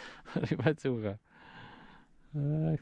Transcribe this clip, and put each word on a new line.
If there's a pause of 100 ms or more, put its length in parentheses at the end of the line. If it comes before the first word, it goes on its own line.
(360)
Рибацюга. (1160)
Ах